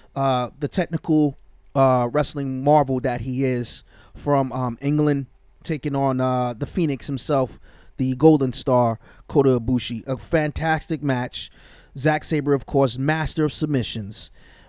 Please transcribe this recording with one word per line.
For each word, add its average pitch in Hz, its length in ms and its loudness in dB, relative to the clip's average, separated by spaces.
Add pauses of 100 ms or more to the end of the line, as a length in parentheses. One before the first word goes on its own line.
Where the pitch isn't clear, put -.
(160)
uh, 127 420 0
the 143 100 -4
technical, 156 720 0 (360)
uh, 131 360 4
wrestling 139 540 -2
marvel 143 360 4
that 120 220 -4
he 127 220 -2
is 123 400 -2 (300)
from, 139 380 0
um, 123 280 -4
England, 147 460 0 (360)
taking 147 320 -6
on, 135 260 0
uh, 127 340 0
the 107 120 -6
Phoenix 151 420 -2
himself, 135 520 -2 (380)
the 131 180 0
Golden 135 380 6
Star, 123 440 2 (300)
Kota 135 320 4
Ibushi. 117 480 -4
A 131 80 -4
fantastic 156 840 -2
match. 127 480 -4 (460)
Zack 151 280 0
Sabre, 143 300 0
of 135 100 -2
course, 135 320 2
master 156 480 0
of 147 80 0
submissions, 117 800 -4 (380)